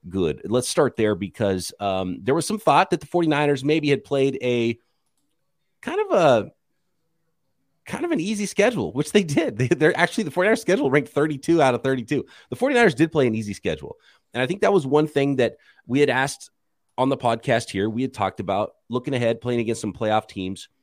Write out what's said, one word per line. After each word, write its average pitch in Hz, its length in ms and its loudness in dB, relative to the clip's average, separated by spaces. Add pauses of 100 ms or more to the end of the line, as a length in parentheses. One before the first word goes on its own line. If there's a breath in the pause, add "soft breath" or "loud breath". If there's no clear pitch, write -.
good. 85 380 -2
Let's 120 240 -2
start 143 260 0
there 107 200 2
because, 95 640 -4
um, 95 420 -4
there 113 140 0
was 165 100 -2
some 214 140 -6
thought 160 320 4
that 165 80 -2
the - 80 -16
forty-niners 147 560 0
maybe 147 260 0
had 139 140 2
played 135 400 0
a 120 340 0 (1040)
kind 370 160 -4
of 403 120 -2
a, 147 400 4 (1300)
kind - 200 -8
of 349 60 -4
an 302 100 0
easy 208 240 -4
schedule, 185 480 0
which 131 180 -4
they 214 100 6
did. 156 360 -2
<laughs> - 0 -
They, 123 100 0
they're 151 300 2
actually, 175 260 0
the 151 80 -6
forty-niners 214 300 2
schedule 202 280 0
ranked 139 200 2
thirty-two 156 520 0
out 131 140 4
of 120 80 -6
thirty-two. 131 420 -2 (240 loud breath)
The 127 60 -6
forty-niners 240 400 2
did 160 160 0
play 139 160 2
an 110 80 0
easy 104 180 -6
schedule. 78 440 -8 (360 soft breath)
And 120 80 -2
I 127 60 0
think 196 140 -4
that 196 100 4
was 170 160 2
one 147 200 2
thing 139 280 0
that 123 220 0 (280 soft breath)
we 127 140 -2
had 143 100 4
asked 131 400 -4 (480)
on 131 120 2
the 135 80 0
podcast 117 520 -2
here. 113 200 -2
We 113 120 -4
had 131 120 -4
talked 95 260 -4
about 98 360 -4 (120)
looking 123 260 -6
ahead, 117 280 -2
playing 120 180 -2
against 117 220 -4
some 107 100 -6
playoff 107 340 -2
teams. 95 440 -10 (140)